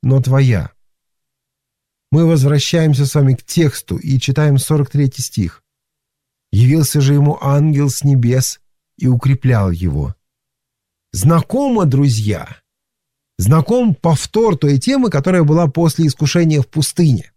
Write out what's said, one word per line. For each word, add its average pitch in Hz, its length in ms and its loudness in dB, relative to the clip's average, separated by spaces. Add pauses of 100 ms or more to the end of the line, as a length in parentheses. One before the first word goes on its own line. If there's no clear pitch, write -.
но 131 180 2
твоя». 127 520 0 (1400)
Мы 160 140 2
возвращаемся 147 800 2
с 131 100 -4
вами 139 180 2
к - 100 -6
тексту - 540 -2
и 135 220 -2
читаем 143 380 0
сорок 143 320 -2
третий 139 320 -2
стих. - 420 -6 (880)
«Явился 135 480 2
же 139 140 2
ему 143 280 0
ангел 143 480 0
с - 140 -8
небес 127 560 0 (380)
и - 100 -2
укреплял 123 640 0
его». 76 440 -4 (960)
Знакомо, 196 760 0
друзья, 113 760 -2 (760)
знаком 165 560 2
повтор 170 640 -2
той 143 220 0
темы, 254 300 0
которая 175 340 0
была 160 240 2
после 165 400 0
искушения 151 540 0
в - 80 -4
пустыне. 147 680 -2